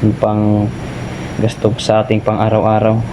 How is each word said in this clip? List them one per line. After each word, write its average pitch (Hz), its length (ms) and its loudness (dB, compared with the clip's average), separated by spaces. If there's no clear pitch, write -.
Yung 104 80 4
pang 104 560 2
gasto - 380 0
sa 110 240 2
ating 113 160 0
pang 107 180 -2
araw-araw. 110 640 2